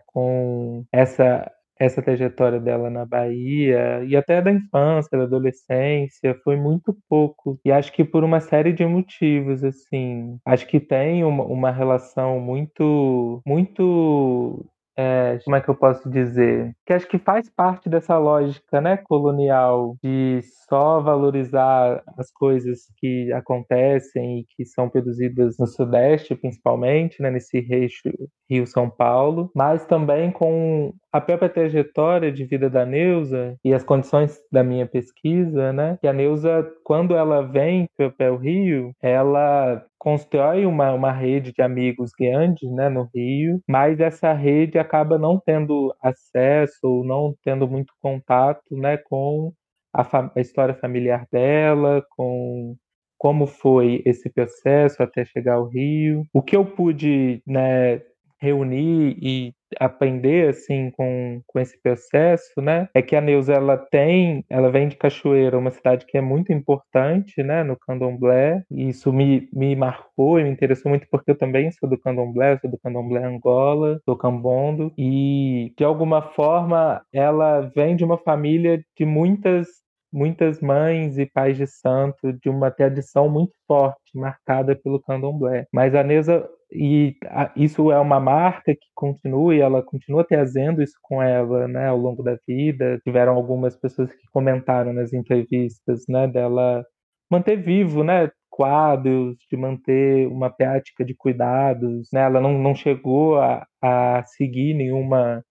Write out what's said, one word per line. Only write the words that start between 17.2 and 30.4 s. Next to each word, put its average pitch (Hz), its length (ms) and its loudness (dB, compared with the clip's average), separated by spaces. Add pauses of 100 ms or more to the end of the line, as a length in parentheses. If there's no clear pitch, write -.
parte 185 400 -2
dessa 165 300 2
lógica, 147 640 0
né, 190 160 0
colonial, 135 1080 0
de 131 380 -2 (260)
só 151 320 2
valorizar 131 1000 0 (160)
as 127 140 -12
coisas 123 520 -2 (160)
que 123 340 -4
acontecem 123 1080 -2
e 113 140 -14
que 123 100 -10
são 123 240 -4
produzidas 123 680 -2
no 123 80 0
Sudeste, 127 680 0
principalmente, 127 840 -2
né, 139 80 -2
nesse 127 300 -4 (100)
eixo 123 400 -2 (400)
Rio-São 123 400 -2
Paulo, 139 640 0
mas 160 320 0
também 156 460 0
com 160 600 0 (200)